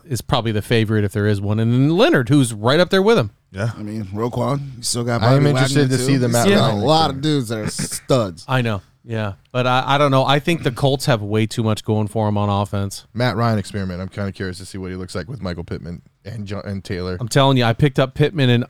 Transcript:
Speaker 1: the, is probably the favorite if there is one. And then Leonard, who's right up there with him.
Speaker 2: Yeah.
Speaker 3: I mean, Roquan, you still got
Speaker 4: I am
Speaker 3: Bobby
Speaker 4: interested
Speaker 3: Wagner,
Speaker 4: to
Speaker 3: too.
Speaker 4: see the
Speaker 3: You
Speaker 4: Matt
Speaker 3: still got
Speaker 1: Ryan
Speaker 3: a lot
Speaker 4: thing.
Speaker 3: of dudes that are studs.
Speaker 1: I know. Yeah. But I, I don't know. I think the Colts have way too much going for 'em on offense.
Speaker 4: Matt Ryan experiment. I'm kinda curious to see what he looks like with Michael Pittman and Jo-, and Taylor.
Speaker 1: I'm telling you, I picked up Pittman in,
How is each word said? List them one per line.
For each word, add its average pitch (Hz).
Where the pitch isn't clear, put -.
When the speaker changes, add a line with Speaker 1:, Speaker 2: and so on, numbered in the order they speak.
Speaker 1:
the, 156
is 113
probably 113
the 104
favorite 110
if -
there 104
is 101
one. 104
And 113
then 135
Leonard, 196
who's 127
right 120
up 180
there 190
with 220
him. 110
Speaker 2:
Yeah. 104
Speaker 3:
I 107
mean, 107
Roquan, 123
you 117
still 120
got 117
Speaker 4:
I 123
am 143
Speaker 3:
Bobby 147
Speaker 4:
interested 131
Speaker 3:
Wagner, 131
Speaker 4:
to 127
Speaker 3:
too. 127
Speaker 4:
see 139
the 123
Speaker 3:
You 120
Speaker 4:
Matt 117
Speaker 3:
still 202
got 131
Speaker 1:
Ryan 101
Speaker 3:
a 113
lot 156
Speaker 4:
thing. 135
Speaker 3:
of 135
dudes 143
that 113
are 107
studs. 117
Speaker 1:
I 131
know. 110
Yeah. 110
But 123
I, 127
I 139
don't 147
know. 131
I 139
think 170
the 143
Colts 135
have 117
way 107
too -
much 107
going 107
for 110
'em 104
on 101
offense. 101
Speaker 4:
Matt 113
Ryan 113
experiment. 92
I'm 92
kinda 101
curious 92
to 92
see 98
what 92
he 92
looks 90
like 92
with 123
Michael 87
Pittman 85
and 104
Jo-, 98
and 98
Taylor. 90
Speaker 1:
I'm 123
telling 135
you, 120
I 113
picked 147
up 131
Pittman 147
in, 120